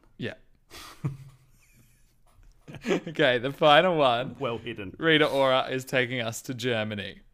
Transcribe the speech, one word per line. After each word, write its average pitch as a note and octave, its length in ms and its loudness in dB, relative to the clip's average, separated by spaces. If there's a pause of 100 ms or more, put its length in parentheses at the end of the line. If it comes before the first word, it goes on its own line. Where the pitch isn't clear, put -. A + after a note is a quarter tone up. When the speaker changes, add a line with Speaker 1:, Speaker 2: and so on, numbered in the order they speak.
(180)
Speaker 1:
Yeah. G#2+ 160 -8 (680)
<laughs> - 60 -4 (2000)
Okay, C#3+ 300 2
the B2 140 -4
final D#3+ 460 6
one. B2 420 0
Speaker 2:
Well A#2+ 180 -6
hidden. G#2 400 -12
Speaker 1:
Rita D3+ 300 4
Ora C3 420 2
is C3 160 -6
taking B2+ 360 -2
us A2+ 220 -6
to C3+ 120 -10
Germany. G#2+ 640 -4 (140)